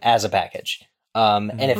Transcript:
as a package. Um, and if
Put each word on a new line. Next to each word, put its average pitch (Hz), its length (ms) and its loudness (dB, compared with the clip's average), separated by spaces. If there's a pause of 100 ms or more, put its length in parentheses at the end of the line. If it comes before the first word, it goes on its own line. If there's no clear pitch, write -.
as 117 200 4
a 107 60 -2
package. - 540 -4 (320)
Um, 107 340 2
and 123 220 -2
if 113 80 0